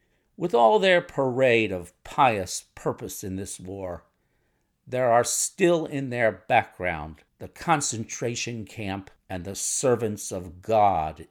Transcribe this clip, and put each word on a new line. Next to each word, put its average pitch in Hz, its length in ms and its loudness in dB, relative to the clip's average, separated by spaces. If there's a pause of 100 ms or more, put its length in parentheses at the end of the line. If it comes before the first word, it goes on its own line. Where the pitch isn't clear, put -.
(360)
with 175 200 -4
all 220 240 6
their 185 200 6
parade 123 720 2
of 90 220 -8 (100)
pious 110 680 0
purpose - 500 -8
in 95 120 -6
this 98 240 -10
war, 92 460 -10 (840)
there 123 240 0
are 117 120 6
still 170 640 2
in 139 240 -6
their 120 380 0
background 87 720 -2 (160)
the 101 100 -16
concentration 120 1160 -4
camp 98 460 -10 (180)
and 92 160 -8
the 98 100 -10
servants 113 760 -2
of 90 300 -10
God 90 680 2